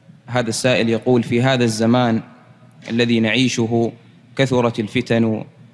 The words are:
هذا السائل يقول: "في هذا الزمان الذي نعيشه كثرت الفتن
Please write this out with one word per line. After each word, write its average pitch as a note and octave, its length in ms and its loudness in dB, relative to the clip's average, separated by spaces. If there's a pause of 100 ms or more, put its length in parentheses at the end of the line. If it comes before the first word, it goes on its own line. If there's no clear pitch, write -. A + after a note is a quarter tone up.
(280)
هذا A#2+ 220 -2
السائل A2+ 400 0
يقول: A#2 340 2
"في A#2+ 180 0
هذا C3 220 2
الزمان A2+ 580 2 (680)
الذي A#2 300 0
نعيشه A#2 720 0 (440)
كثرت B2 440 0
الفتن A2+ 680 -2 (280)